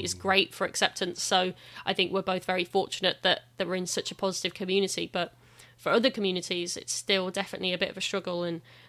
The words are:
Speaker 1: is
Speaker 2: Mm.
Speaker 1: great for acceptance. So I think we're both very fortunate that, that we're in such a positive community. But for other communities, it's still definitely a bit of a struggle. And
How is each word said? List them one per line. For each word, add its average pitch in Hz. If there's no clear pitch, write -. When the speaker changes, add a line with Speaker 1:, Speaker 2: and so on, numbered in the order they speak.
Speaker 1:
is 175
Speaker 2:
Mm. -
Speaker 1:
great 190
for -
acceptance. -
So 185
I 190
think 190
we're 190
both 185
very 185
fortunate -
that, 180
that 185
we're 175
in 185
such -
a -
positive 185
community. 185
But 175
for -
other 220
communities, 180
it's -
still 190
definitely 185
a 180
bit 190
of -
a 190
struggle. 180
And 170